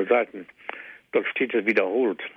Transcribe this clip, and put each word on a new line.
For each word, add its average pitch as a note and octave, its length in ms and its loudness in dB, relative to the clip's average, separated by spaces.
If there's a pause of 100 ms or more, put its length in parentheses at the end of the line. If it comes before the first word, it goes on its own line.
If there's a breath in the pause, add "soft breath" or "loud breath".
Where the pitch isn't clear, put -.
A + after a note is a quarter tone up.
Seiten, A2 380 2 (640 loud breath)
dort G2+ 160 2
steht B2 260 -2
es G#2 120 2
wiederholt: G#2 560 2 (140)